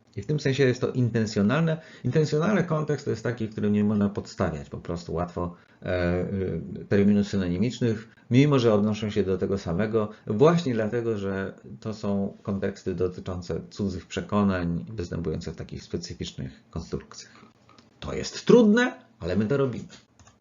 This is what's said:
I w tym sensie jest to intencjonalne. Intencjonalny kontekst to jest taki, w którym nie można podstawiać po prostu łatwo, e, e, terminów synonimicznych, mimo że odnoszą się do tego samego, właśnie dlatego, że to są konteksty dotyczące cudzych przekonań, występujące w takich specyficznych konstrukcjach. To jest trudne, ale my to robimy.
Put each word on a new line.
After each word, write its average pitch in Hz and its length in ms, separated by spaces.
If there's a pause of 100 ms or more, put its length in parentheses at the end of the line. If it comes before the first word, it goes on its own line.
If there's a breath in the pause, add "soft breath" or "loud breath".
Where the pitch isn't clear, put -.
(160)
I 95 60
w - 40
tym 151 140
sensie 139 240
jest 127 180
to 135 100
intencjonalne. 117 880 (260 loud breath)
Intencjonalny 156 600
kontekst 151 420
to 117 60
jest 110 120
taki, 117 240
w 104 40
którym 104 220
nie 104 100
można 104 260
podstawiać 82 600
po 87 80
prostu 85 360
łatwo, 87 420 (260 loud breath)
e, - 40
e, 90 420 (640)
terminów 101 380
synonimicznych, 104 880 (160)
mimo 139 280
że 117 140
odnoszą 107 360
się 101 140
do 92 140
tego 98 200
samego, 104 520 (180 loud breath)
właśnie 139 460
dlatego, 113 440
że 95 360 (260)
to 110 140
są 101 500
konteksty 98 520
dotyczące 87 720
cudzych 92 360
przekonań, 90 880
występujące 85 580
w - 40
takich - 280
specyficznych - 840
konstrukcjach. - 760 (540)
To - 140
jest - 320
trudne, 240 480 (260)
ale 90 160
my 107 100
to 139 120
robimy. 131 300 (540)